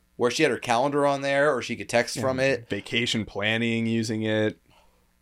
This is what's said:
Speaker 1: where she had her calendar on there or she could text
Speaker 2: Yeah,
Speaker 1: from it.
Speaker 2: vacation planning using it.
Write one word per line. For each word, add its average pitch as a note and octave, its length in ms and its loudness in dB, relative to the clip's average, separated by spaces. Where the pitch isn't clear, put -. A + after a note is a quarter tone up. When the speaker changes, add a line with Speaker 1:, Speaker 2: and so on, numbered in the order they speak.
Speaker 1:
where A#2+ 120 2
she D#3 140 0
had C#3 80 6
her G#2+ 60 0
calendar C#3+ 500 2
on C#3 140 0
there C#3 320 2
or A#2+ 80 -2
she A2+ 160 -6
could G2 120 -10
text A#2+ 280 0
Speaker 2:
Yeah, B2 40 -2
Speaker 1:
from C3 180 -2
it. C3 300 0
Speaker 2:
vacation A2+ 560 -2
planning A2+ 640 -2
using A2+ 360 -2
it. G#2+ 360 0